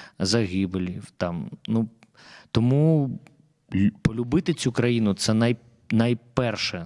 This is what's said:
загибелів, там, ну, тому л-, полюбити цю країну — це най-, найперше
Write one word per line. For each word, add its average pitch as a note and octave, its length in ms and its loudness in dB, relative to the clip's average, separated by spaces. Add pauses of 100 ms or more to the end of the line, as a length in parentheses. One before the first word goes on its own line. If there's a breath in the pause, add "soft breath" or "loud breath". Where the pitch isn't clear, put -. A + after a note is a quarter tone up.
(200 loud breath)
загибелів, F#2+ 1000 -4
там, F2 320 -6 (180)
ну, A2+ 220 -2 (640 loud breath)
тому C#3 580 4 (680)
л-, G2 140 4 (120)
полюбити A#2+ 520 0
цю - 180 -2
країну — A#2 420 2
це - 200 0
най-, A#2 240 2 (340)
найперше A2+ 960 -2